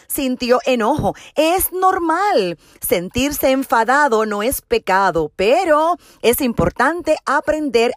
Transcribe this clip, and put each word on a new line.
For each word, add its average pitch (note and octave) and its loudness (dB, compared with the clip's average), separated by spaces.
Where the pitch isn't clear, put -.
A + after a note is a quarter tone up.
sintió B3 -2
enojo. G#3+ 0
Es E4 2
normal F4 0
sentirse B3+ -2
enfadado, B3 2
no G#3 -4
es C4 -4
pecado, F#3 0
pero D#4 2
es A#3+ 2
importante C4+ 0
aprender C4+ 0